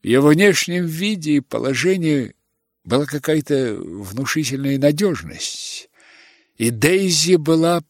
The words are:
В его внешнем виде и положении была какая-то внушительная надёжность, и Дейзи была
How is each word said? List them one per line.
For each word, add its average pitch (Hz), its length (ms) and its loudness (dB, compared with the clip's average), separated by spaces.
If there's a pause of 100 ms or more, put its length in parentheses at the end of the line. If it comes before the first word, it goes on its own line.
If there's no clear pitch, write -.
В - 60 -8
его 139 220 6
внешнем 175 580 2
виде 165 460 -4
и 143 80 2
положении 139 920 -2 (480)
была 127 220 0
какая-то 143 680 -2
внушительная 135 1040 -6
надёжность, 147 1120 -4 (680)
и 117 140 0
Дейзи 170 640 2
была 165 540 2